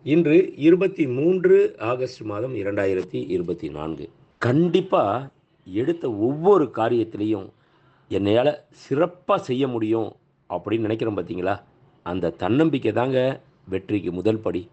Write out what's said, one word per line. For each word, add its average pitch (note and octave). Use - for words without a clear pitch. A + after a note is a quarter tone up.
இன்று D3+
இருபத்தி F3
மூன்று F3
ஆகஸ்ட் B2+
மாதம் A2
இரண்டாயிரத்தி G2
இருபத்தி F2
நான்கு. D2
கண்டிப்பா E3
எடுத்த C3+
ஒவ்வொரு D#3
காரியத்திலையும் G#2+
என்னையால A2
சிறப்பா F3
செய்ய C3
முடியும் A2+
அப்படின்னு G#2
நினைக்கிறோம் A2
பாத்தீங்களா? F2+
அந்த F2
தன்னம்பிக்கை B2
தாங்க B2+
வெற்றிக்கு F#2
முதல் G#2
படி. F2+